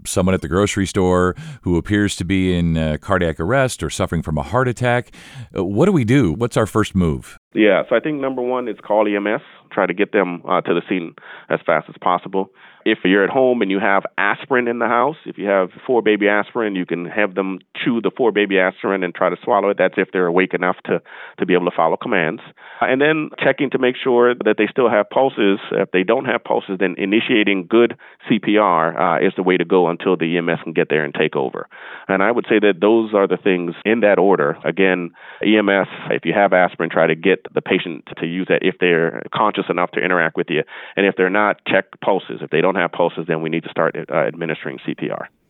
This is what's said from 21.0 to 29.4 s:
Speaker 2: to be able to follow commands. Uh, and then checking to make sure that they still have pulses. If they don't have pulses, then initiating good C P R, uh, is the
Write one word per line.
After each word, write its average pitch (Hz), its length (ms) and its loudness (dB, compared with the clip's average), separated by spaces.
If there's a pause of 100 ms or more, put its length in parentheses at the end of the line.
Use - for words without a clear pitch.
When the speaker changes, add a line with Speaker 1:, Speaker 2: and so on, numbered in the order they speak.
Speaker 2:
to 101 60 -2
be 90 80 0
able 87 160 2
to - 60 -6
follow 82 200 2
commands. 95 460 -2 (400)
Uh, 117 60 0
and 131 120 0
then 151 300 0 (100)
checking 135 300 0
to 131 100 -2
make 127 160 2
sure 120 400 2
that 107 220 0
they 107 100 2
still 120 220 2
have 104 200 2
pulses. 110 500 2 (120)
If - 200 -2
they 92 120 0
don't 120 220 0
have 117 180 -2
pulses, 101 360 -4
then 92 180 -2
initiating 101 720 0
good 117 260 4 (320)
C 113 120 2
P 104 180 2
R, 85 420 2
uh, 85 260 2
is 98 120 0
the 98 60 -2